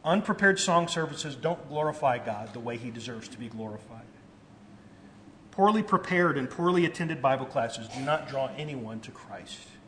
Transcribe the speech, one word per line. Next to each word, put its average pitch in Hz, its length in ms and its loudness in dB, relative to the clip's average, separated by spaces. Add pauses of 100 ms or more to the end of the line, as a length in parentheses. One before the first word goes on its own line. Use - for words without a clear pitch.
Unprepared 196 560 4
song 170 280 4
services 151 480 -4
don't 165 320 -2
glorify 147 500 0
God 107 360 -6
the 120 60 -10
way 117 180 -6
he 117 140 -8
deserves 113 380 -10
to - 80 -16
be 117 100 -10
glorified. 110 580 -12 (1500)
Poorly 208 320 6
prepared 175 540 2
and 131 120 -2
poorly 175 360 4
attended 160 360 -2
Bible 135 240 2
classes 117 440 -2
do 127 120 -8
not 139 260 0
draw 135 300 -2
anyone 127 440 -8
to 123 100 -14
Christ. - 560 -16 (200)